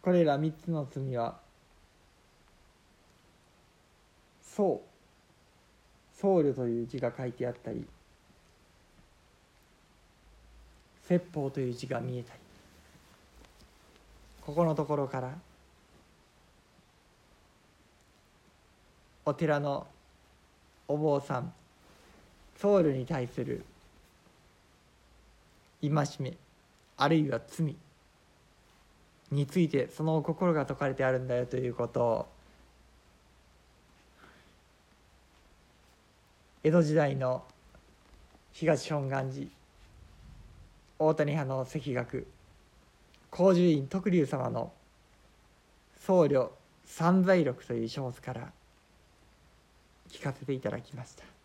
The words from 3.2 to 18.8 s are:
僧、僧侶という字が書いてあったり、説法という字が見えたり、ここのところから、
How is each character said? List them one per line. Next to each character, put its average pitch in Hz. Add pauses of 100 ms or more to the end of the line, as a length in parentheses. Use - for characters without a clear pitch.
僧、 185 (1300)
僧 196
侶 143
と 123
い 117
う 113
字 131
が 123
書 131
い 120
て 123
あ 120
っ -
た 120
り、 - (3250)
説 175
法 143
と 139
い 127
う -
字 131
が 127
見 123
え 120
た -
り、 - (2000)
こ 147
こ 170
の 156
と 151
こ 147
ろ 139
か 131
ら、 127 (4000)